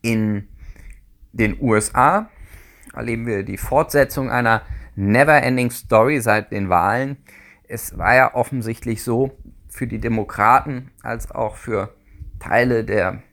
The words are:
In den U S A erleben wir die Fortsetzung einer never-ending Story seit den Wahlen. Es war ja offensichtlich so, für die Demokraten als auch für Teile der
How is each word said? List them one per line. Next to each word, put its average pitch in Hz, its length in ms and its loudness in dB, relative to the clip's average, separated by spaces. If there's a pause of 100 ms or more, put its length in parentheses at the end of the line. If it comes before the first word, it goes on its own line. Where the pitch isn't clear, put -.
In 107 440 -2 (840)
den 107 280 -2
U 120 140 2
S - 220 0
A 180 320 2 (640)
erleben 117 320 -6
wir 101 160 -2
die 98 140 -8
Fortsetzung 139 760 0
einer 117 320 2 (320)
never-ending 123 800 2
Story 120 480 2
seit 107 320 0
den 101 160 -4
Wahlen. 110 480 2 (500)
Es - 320 -12
war 98 160 4
ja 127 200 6
offensichtlich 117 680 -4
so, 123 340 -2 (320)
für 127 200 -8
die 113 120 -8
Demokraten 117 920 0 (100)
als 117 300 -10
auch 110 240 -6
für 107 380 -6 (440)
Teile 120 460 0
der 95 480 -2